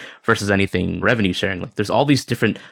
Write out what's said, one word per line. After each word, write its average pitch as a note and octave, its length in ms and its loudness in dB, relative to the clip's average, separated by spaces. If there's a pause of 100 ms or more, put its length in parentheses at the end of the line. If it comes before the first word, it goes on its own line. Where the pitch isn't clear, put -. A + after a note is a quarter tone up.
(240)
versus G#2+ 260 2
anything F#2 500 0
revenue G2+ 320 2
sharing. F#2+ 280 -4
Like, - 160 -12
there's G#2+ 140 -4
all A2+ 140 2
these C#3+ 200 2
different A2+ 340 -2 (140)